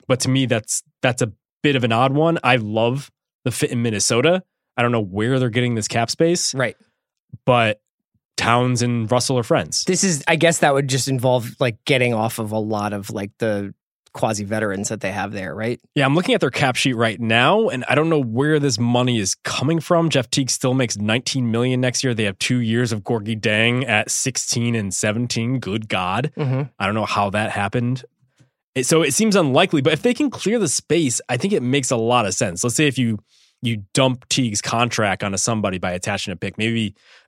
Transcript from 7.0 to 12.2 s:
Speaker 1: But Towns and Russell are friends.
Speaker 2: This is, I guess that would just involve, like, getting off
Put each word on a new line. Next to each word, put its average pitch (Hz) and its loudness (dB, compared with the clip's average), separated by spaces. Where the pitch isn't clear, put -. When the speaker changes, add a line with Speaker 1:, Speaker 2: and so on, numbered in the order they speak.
Speaker 1:
But 120 2
Towns 123 2
and 120 -2
Russell 123 2
are 117 0
friends. 104 -2
Speaker 2:
This 185 0
is, 165 0
I 165 4
guess 165 4
that 147 4
would 139 0
just 131 -2
involve, 123 0
like, 120 -2
getting 123 2
off 113 -2